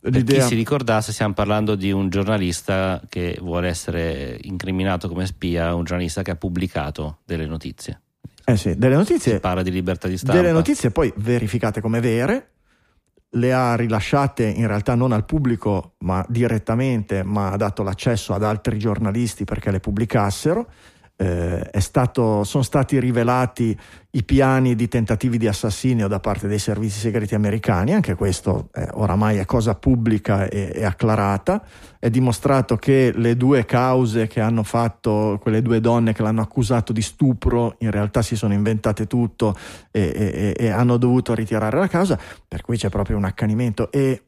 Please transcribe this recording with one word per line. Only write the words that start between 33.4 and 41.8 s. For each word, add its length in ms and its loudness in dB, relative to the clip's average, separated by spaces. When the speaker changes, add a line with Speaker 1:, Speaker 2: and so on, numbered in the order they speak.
Speaker 2:
cause 640 2
che 140 -4
hanno 240 2
fatto, 760 0
quelle 220 0
due 180 2
donne 340 4
che 80 -2
l'hanno 200 0
accusato 500 0
di 100 0
stupro, 760 0
in 140 -2
realtà 280 0
si 140 -2
sono 180 0
inventate 540 0
tutto 500 0
e, 80 0
e, 460 -2
e, 80 0
e 40 2
hanno 260 2
dovuto 360 2
ritirare 460 0
la 80 2